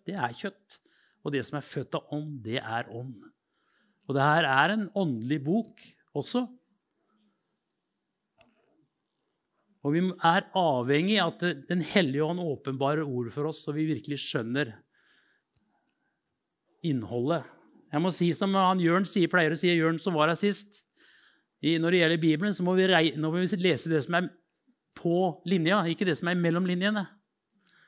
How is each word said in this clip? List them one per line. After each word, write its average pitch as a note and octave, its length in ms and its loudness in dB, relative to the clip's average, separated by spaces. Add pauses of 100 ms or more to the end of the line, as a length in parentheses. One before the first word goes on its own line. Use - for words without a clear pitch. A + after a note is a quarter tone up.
det F#3+ 80 -8
er B2 240 -4
kjøtt, - 400 -12 (460)
og C#3+ 100 -4
det B2 140 -2
som D3 100 -6
er - 80 -12
født C#3+ 320 -6
av - 160 -10
ånd, D3+ 300 -8
det A#2 160 -4
er A2+ 320 -6
ånd.» B2 240 -12 (880)
Og C#3 120 -2
det C#3 80 4
her D3+ 240 4
er C#3+ 240 4
en G#3+ 140 -2 (100)
åndelig C#3 480 -2
bok G3 360 -2 (360)
også. B3 280 -2 (3500)
Og D3 80 0
vi E3+ 80 2
er F3+ 460 2 (100)
avhengig D#3 640 2
av E3 140 0
at D#3+ 340 -4
Den F3 160 0
Hellige D3 400 2
Ånd F3 160 -4
åpenbarer C#3 640 -2
ordet B2 300 -4
for D3+ 160 -4
oss, D#3 140 -10
så D3+ 100 -6
vi D#3 140 0
virkelig C#3+ 340 -4
skjønner B2 500 -4 (2000)
innholdet. C3 600 -2 (480)
Jeg D3 80 0
må F3+ 120 0
si F3 240 2
som G3 200 0
han F#3 240 4
Jørn F3 280 2
sier, E3+ 220 2
pleier E3 220 4
å D#3 60 -4
si, F3+ 100 2
Jørn E3 320 2
som F3 160 -2
var D3+ 140 4
her D#3+ 80 -2
sist, - 420 -2 (800)
i, D#3+ 200 0
når E3+ 120 2
det F3+ 80 4
gjelder D#3+ 200 2
Bibelen, E3 320 2
så F3+ 120 -4
må F#3 120 0
vi F#3+ 120 4
rei-, D#3+ 280 4
nå D#3 140 0
må F3 80 0
vi F3+ 220 0
lese E3 280 2
det D#3 160 2
som F3 120 0
er F3+ 100 0 (680)
på E3+ 200 0 (340)
linja, F3+ 400 2
ikke F#3 180 -2
det D3+ 120 2
som E3+ 100 -4
er F3+ 100 0
mellom F3 280 2
linjene. F#3+ 380 -2 (840)